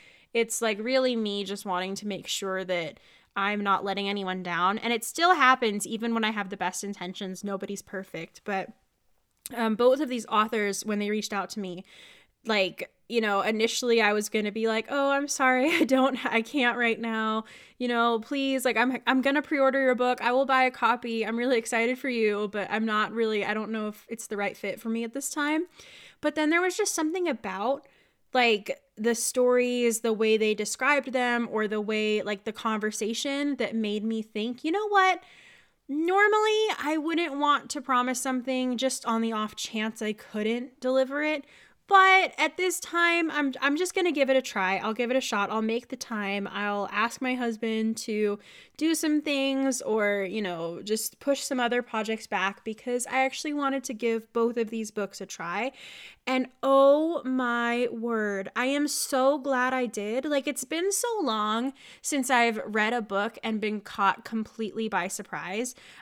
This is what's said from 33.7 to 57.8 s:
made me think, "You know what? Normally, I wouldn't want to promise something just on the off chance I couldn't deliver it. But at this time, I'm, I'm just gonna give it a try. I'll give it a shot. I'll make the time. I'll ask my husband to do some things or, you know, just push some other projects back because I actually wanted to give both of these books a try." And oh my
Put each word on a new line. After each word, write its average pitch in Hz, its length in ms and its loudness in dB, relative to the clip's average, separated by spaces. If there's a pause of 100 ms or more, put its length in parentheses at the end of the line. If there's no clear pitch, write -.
made 214 280 -2
me 220 180 -2
think, 220 420 -6
"You 311 80 0
know 415 160 0
what? 381 340 4 (680)
Normally, 415 800 4 (140)
I 311 160 0
wouldn't 311 400 -2
want 285 340 2
to 294 100 -6
promise 254 380 0
something 254 580 -2
just 262 280 -2
on 226 160 2
the 226 120 0
off 214 220 -4
chance 220 460 -6
I 214 120 -2
couldn't 220 640 -4
deliver 262 420 2
it. 302 240 -2 (420)
But 381 500 8
at 302 180 0
this 359 240 0
time, 339 500 2
I'm, 277 320 0
I'm 277 140 2
just 359 180 0
gonna 349 200 2
give 269 160 4
it 262 80 6
a 254 40 4
try. 196 360 0
I'll 214 160 -2
give 233 180 -2
it 262 60 2
a 254 40 0
shot. 208 300 0
I'll 220 100 0
make 226 280 -2
the 254 80 -8
time. 202 520 -4
I'll 202 420 -2
ask 214 300 -2
my 254 140 0
husband 220 640 -2
to 208 420 -2 (380)
do 320 180 2
some 302 260 0
things 269 600 0
or, 202 460 0
you 208 140 -4
know, 170 400 -6
just 214 380 -4
push 277 220 0
some 254 180 -4
other 240 220 0
projects 220 440 -4
back 196 380 -2
because 247 440 -6
I 262 180 2
actually 294 280 -4
wanted 269 300 -2
to 262 100 -8
give 226 380 -2
both 233 260 0
of 226 120 0
these 220 220 -6
books 202 280 -6
a 190 60 -12
try." 196 480 -6 (520)
And 254 220 0 (160)
oh 277 640 6
my 240 640 0